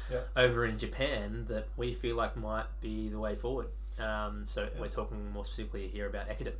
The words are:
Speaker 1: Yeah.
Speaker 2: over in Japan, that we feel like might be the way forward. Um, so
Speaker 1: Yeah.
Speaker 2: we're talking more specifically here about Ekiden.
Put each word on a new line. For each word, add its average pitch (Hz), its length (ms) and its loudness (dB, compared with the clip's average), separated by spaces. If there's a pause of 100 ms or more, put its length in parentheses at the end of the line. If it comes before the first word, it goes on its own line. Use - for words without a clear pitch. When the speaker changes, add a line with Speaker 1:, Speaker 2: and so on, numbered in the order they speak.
Speaker 1:
Yeah. 127 120 0 (140)
Speaker 2:
over 120 300 8
in 110 140 2
Japan, 110 720 0
that 110 180 0 (100)
we 123 160 0
feel 117 220 0
like 110 200 2
might 110 300 0 (160)
be 110 280 0
the 107 100 -2
way 107 160 0
forward. 120 320 0 (320)
Um, 107 480 0
so 104 160 0 (100)
Speaker 1:
Yeah. - 80 -2
Speaker 2:
we're 104 60 -2
talking 104 440 -2
more 101 140 -4
specifically 104 420 -4
here 101 200 -2
about 101 220 -4
Ekiden. 107 300 -4